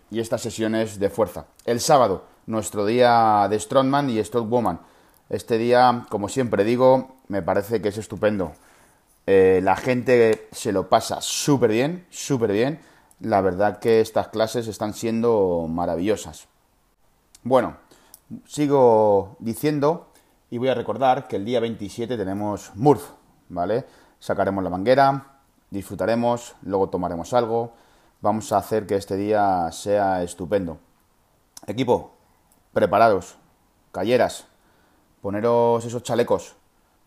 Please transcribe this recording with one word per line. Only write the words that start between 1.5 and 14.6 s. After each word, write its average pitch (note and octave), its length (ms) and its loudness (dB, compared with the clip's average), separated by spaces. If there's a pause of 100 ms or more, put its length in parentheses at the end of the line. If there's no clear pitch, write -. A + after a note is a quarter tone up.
El A#2+ 160 -2
sábado, A#2+ 440 2 (220)
nuestro G#2 400 -4
día A2+ 640 4
de G#2 120 0
strongman C3+ 500 0
y G#2+ 140 0
strongwoman. A2 560 -2 (480)
Este A2+ 300 -2
día, A#2+ 500 4
como G2+ 200 -4
siempre G#2+ 360 0
digo, B2+ 520 2 (120)
me G2 140 -4
parece G2 380 -2
que G#2 80 -2
es G2+ 100 -4
estupendo. G#2 540 -4 (760)
Eh, F#2+ 360 6
la F#2 140 2
gente B2 760 2
se - 200 -6
lo A2 160 -2
pasa A2 320 0
súper A#2+ 500 0
bien, C#3+ 400 -2
súper A#2 420 -2
bien. B2+ 280 0 (400)
La G#2 200 2
verdad F#2+ 380 0
que A2+ 220 4
estas G#2+ 280 -2
clases A2 400 -4